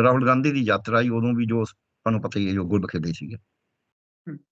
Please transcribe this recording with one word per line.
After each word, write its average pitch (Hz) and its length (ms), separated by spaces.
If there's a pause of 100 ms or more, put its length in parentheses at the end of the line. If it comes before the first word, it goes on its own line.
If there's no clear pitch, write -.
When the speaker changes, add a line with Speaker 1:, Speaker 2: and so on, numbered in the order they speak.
Speaker 1:
ਰਾਹੁਲ 127 220
ਗਾਂਧੀ 131 260
ਦੀ 135 120
ਯਾਤਰਾ 107 340
ਆਈ 120 120
ਉਦੋਂ 117 240
ਵੀ 117 120
ਜੋ 113 180
ਤੁਹਾਨੂੰ - 580
ਪਤਾ 113 180
ਹੀ 101 80
ਹੈ 95 60
ਜੋ 95 120
ਗੁੱਲ 90 220
ਖਿਲੇ 85 260
ਸੀਗੇ। 73 220
Speaker 2:
ਹੂੰ। - 1000 (140)